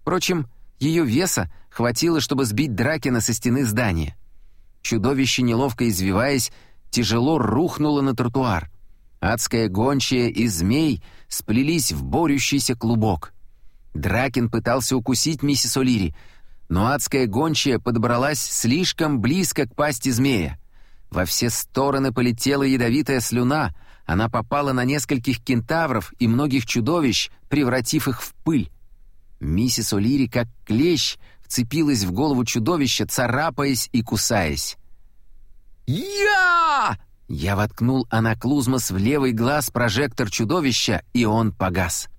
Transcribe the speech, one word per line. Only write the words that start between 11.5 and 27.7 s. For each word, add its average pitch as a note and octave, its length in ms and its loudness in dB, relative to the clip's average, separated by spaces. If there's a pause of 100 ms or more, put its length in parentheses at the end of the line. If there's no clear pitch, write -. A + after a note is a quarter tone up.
в C#2+ 120 -6
борющийся C#3 720 0
клубок. A2+ 580 0 (600)
Дракен A#2 560 0
пытался A#2+ 460 0
укусить C3 460 0
миссис C#3 340 0
О'Лири, A#2+ 380 2 (540)
но F#2 200 2
адская C3+ 380 0
гончая C3 520 2
подобралась A#2+ 600 0
слишком D3 800 0
близко D3 460 0
к - 80 -16
пасти D3 360 0
змея. A2+ 480 0 (520)
Во F2+ 140 -2
все A#2 260 -2
стороны C3+ 640 0
полетела B2+ 500 0
ядовитая C3 580 2
слюна, B2 540 0 (300)
она G2+ 240 0
попала C#3 440 0
на B2+ 120 2
нескольких C3+ 580 0
кентавров C3 760 0
и A#2 100 2
многих B2+ 380 2
чудовищ, B2+ 640 0 (180)
превратив C3 600 0